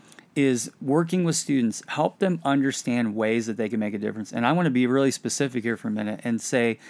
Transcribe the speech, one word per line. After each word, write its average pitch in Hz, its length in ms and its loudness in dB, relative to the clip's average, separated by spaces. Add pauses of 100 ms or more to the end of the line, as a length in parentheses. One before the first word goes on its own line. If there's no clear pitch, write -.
(360)
is 131 440 2
working 165 440 0
with 165 120 2
students, 123 520 0
help 165 320 -2
them 180 260 0
understand 127 720 0
ways 110 320 0
that 110 100 -4
they 107 120 -2
can 110 100 -2
make 104 160 -2
a - 20 -4
difference. 107 340 -6
And 117 140 -2
I 127 60 4
want 175 160 2
to 139 40 0
be 123 140 4
really 135 240 4
specific 123 540 -2
here 113 140 -2
for - 100 -8
a 110 40 -2
minute 107 320 -4
and 113 160 -2
say 117 380 0 (120)